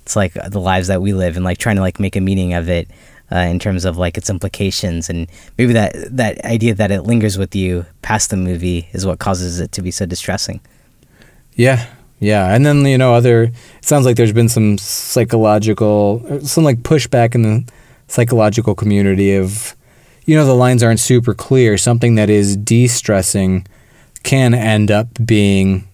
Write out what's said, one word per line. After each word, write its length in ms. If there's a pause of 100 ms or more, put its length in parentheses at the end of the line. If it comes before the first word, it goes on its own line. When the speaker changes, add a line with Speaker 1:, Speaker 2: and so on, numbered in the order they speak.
Speaker 1:
It's, 140
like, 180
the 260
lives 280
that 160
we 100
live 220
and, 100
like, 140
trying 160
to, 80
like, 160
make 160
a 60
meaning 340
of 120
it, 220 (420)
uh, 60
in 220
terms 260
of, 100
like, 220
its 100
implications 800
and 200 (280)
maybe 180
that, 200 (160)
that 360
idea 280
that 160
it 140
lingers 340
with 180
you 300 (160)
past 300
the 40
movie 560
is 140
what 140
causes 400
it 120
to 120
be 80
so 120
distressing. 560 (960)
Speaker 2:
Yeah, 320 (340)
yeah. 360
And 100
then, 220
you 100
know, 160
other, 300
it 100 (320)
sounds 220
like 80
there's 180
been 160
some 300
psychological, 1600
some, 220
like, 160
pushback 560
in 80
the 280 (360)
psychological 680
community 600
of, 400 (500)
you 100
know, 120
the 80
lines 260
aren't 180
super 360
clear. 420
Something 380
that 160
is 260
de-stressing 1080 (560)
can 320
end 340
up 180 (160)
being 720